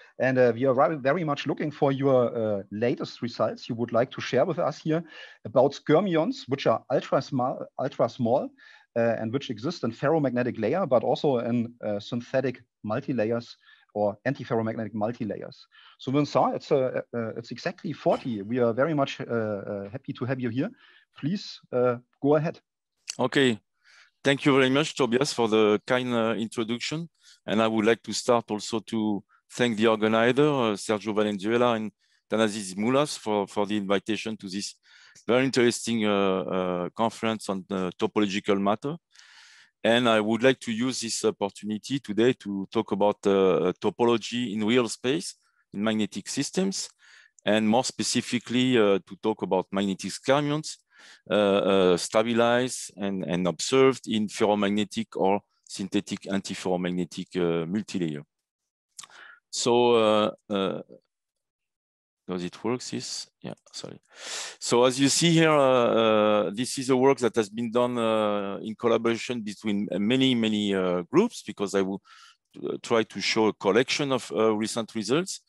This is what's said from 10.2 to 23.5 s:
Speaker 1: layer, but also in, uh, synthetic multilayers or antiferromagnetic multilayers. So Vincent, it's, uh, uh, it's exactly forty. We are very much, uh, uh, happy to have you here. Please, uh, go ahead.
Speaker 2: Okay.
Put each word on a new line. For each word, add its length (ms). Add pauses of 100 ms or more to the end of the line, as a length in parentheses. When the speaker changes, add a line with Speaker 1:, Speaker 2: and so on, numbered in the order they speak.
Speaker 1:
layer, 240
but 180
also 360
in, 340 (100)
uh, 160
synthetic 640 (220)
multilayers 720 (380)
or 320
antiferromagnetic 680
multilayers. 640 (420)
So 140
Vincent, 440
it's, 140
uh, 300 (160)
uh, 120 (100)
it's 140
exactly 420
forty. 480
We 160
are 160
very 180
much, 260
uh, 60
uh, 640
happy 240
to 140
have 140
you 100
here. 200 (480)
Please, 400 (140)
uh, 240 (240)
go 140
ahead. 260 (580)
Speaker 2:
Okay. 400 (680)